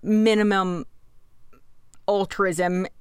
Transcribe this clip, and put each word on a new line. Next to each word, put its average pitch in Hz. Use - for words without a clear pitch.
minimum 208
altruism, 185